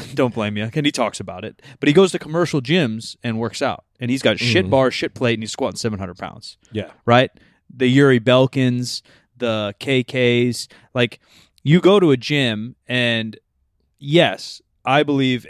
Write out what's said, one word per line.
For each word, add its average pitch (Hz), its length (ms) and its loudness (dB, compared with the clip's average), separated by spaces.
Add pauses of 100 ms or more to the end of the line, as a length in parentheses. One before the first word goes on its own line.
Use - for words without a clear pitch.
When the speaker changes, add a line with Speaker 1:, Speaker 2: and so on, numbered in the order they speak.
Speaker 1:
<laughs> - 120 -16
Don't 127 200 0
blame 104 220 -4
you. 107 180 -4
And 151 100 -2
he 147 60 0
talks 117 300 -4
about 92 240 -14
it. - 180 -16 (160)
But - 100 -4
he 147 40 6
goes 185 180 6
to 185 80 -4
commercial 160 420 -2
gyms 120 600 -2
and 113 160 -4
works 113 240 -6
out. 120 220 -4 (160)
And 120 100 -4
he's 135 100 -2
got 110 200 0
shit 131 240 0
Speaker 2:
Mm-hmm. 180 60 -6
Speaker 1:
bar, 131 200 4
shit - 240 -6
plate, 120 200 0
and 110 100 -6
he's 107 80 -10
squatting 117 240 -4
seven 107 240 -6
hundred 90 180 -12
pounds. - 380 -14 (160)
Speaker 2:
Yeah. 104 180 -8 (160)
Speaker 1:
Right? 120 240 4 (420)
The 127 140 0
Yuri 131 320 6
Belkins, 123 840 0 (380)
the 110 400 -4
K 131 240 -2
Ks. 120 640 0 (260)
Like, 123 240 -2 (460)
you 160 160 6
go 190 200 6
to 170 120 4
a 131 40 2
gym, 120 600 -2 (100)
and 117 520 -2 (600)
yes, 143 640 -2 (220)
I 139 180 2
believe 135 480 0